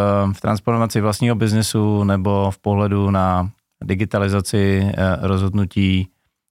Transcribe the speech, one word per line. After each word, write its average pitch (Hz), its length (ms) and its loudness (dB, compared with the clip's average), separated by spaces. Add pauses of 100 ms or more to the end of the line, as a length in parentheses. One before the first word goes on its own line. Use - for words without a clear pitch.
(340)
v - 80 -14
transformaci 110 600 -2
vlastního 110 340 0
biznesu, 107 680 0
nebo 98 480 0
v - 60 -8
pohledu 101 540 0
na 92 380 0 (340)
digitalizaci, 98 1080 0
eh, 92 280 0
rozhodnutí 95 840 0 (440)